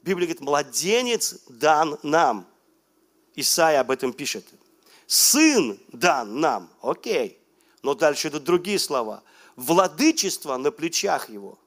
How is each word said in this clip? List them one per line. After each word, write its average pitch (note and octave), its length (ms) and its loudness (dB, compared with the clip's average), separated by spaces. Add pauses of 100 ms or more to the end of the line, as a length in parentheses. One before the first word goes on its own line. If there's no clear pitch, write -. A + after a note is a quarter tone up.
Библия F3+ 240 -2
говорит: D#3+ 140 -8
"Младенец D3+ 960 0 (120)
дан D3+ 540 2
нам". C#3+ 440 2 (880)
Исайя D#3 460 2
об B2 100 -2
этом C3 220 -2
пишет. A#2+ 320 -10 (640)
"Сын A#3 720 2 (120)
дан B2 480 0
нам". A#2 300 0 (120)
Окей. C3+ 560 -4 (440)
Но C#3 120 -2
дальше D3 340 0
идут C#3+ 160 -8
другие F3 340 0
слова. A2+ 440 -4 (340)
"Владычество F3 1000 0
на C#3 140 -2
плечах D#3+ 580 -4
его. G2+ 380 -16